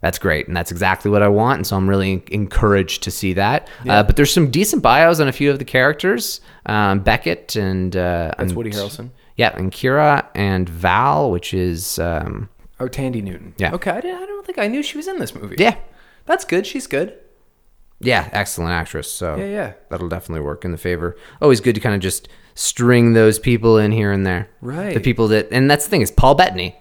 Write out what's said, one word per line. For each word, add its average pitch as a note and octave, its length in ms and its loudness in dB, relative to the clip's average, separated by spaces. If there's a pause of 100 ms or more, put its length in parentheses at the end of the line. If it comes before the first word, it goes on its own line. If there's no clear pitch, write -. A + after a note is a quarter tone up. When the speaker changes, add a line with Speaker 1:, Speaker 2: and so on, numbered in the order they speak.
Speaker 1:
That's E2+ 160 -2
great, D#2 300 -2
and F2+ 60 -6
that's F2 160 -4
exactly F#2 400 0
what G#2 120 4
I G#2 60 6
want, A2 320 2
and F2 60 -4
so G2 120 -2
I'm F#2+ 100 0
really G2 240 0
en-, F#2 180 -4
encouraged G2+ 720 0
to G2+ 60 -8
see F#2+ 220 -4
that. G2+ 360 0 (180)
Speaker 2:
Yeah. G#2 140 4
Speaker 1:
Uh, - 20 4
but - 140 4
there's C#3+ 180 4
some D#3 160 4
decent F#3+ 320 0
bios D#3 360 6
on D3 100 4
a B2+ 40 -2
few C#3+ 180 0
of C#3 80 0
the C#3+ 60 -6
characters. D#3 800 0 (240)
Um, G2+ 340 2
Beckett F#2+ 560 -2
and, F#2 400 -2
uh, F2 400 -2
Speaker 2:
That's F#2 140 -4
Speaker 1:
and - 20 -4
Speaker 2:
Woody A2+ 200 -6
Harrelson. G#2 360 -8 (280)
Speaker 1:
Yeah, A#2+ 200 2
and F#2 160 -4
Kira C#3+ 540 2 (100)
and F#2+ 320 0
Val, G#2+ 640 2
which F2+ 200 -4
is, F2+ 460 -4
um, E2+ 500 -4 (300)
Speaker 2:
Oh, B2+ 80 -6
Tandy B2+ 340 -6
Newton. F2+ 380 -12
Speaker 1:
Yeah. G2 160 -2
Speaker 2:
Okay, F3 160 -4
I F#3+ 100 -4
didn't, F4+ 220 -10
I F#4 40 -14
don't G4+ 200 -12
think F#4 120 -10
I G#3 100 -2
knew B3+ 120 -4
she D4 160 -8
was D#4 120 -10
in F#4+ 100 -8
this B2+ 160 -8
movie. - 240 -12
Speaker 1:
Yeah. G#3 160 -4 (520)
Speaker 2:
That's F4 180 -4
good. F#3+ 240 -4
She's C4+ 180 -10
good. D#3+ 280 -6 (840)
Speaker 1:
Yeah, G#2+ 320 0
excellent F2 400 -4
actress. D#2+ 380 -6
So D#2+ 260 -6
Speaker 2:
Yeah, F#2+ 100 -6
yeah. G#2+ 260 -8 (160)
Speaker 1:
that'll F2 200 -8
definitely E2 360 -8
work D2 200 -8
in F2+ 80 -6
the D#2+ 60 -8
favor. F2 380 -4 (240)
Always B2+ 200 6
good A#2+ 140 2
to G#2+ 60 -4
kinda G#2 180 0
just F#2 300 -4 (260)
string A#2+ 600 4
those A2 240 6
people A2+ 400 4
in G#2+ 140 2
here G#2+ 200 0
and G2 140 0
there. F#2 220 -2 (120)
Speaker 2:
Right. E3 340 -8
Speaker 1:
The C3+ 60 0
people A2+ 280 0
that, G#2+ 220 2
and C3 200 4
that's D3 140 2
the - 60 -8
thing, D3+ 120 2
is G2 80 0
Paul C3+ 240 6
Bettany. F3+ 460 0